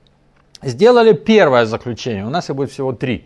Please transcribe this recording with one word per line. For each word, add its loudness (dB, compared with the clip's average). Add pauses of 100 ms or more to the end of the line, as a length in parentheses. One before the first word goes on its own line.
(600)
сделали 4
первое 2
заключение. -8
У -8
нас -8
их -6
будет -6
всего -8
три. -8